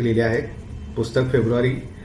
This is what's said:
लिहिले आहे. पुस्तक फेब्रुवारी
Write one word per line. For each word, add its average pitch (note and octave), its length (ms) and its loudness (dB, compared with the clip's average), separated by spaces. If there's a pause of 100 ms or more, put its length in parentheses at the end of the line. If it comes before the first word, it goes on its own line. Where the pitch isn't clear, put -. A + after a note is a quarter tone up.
लिहिले A#2 200 4
आहे. A#2 200 2 (520)
पुस्तक C#3 280 0 (100)
फेब्रुवारी A#2+ 380 4 (360)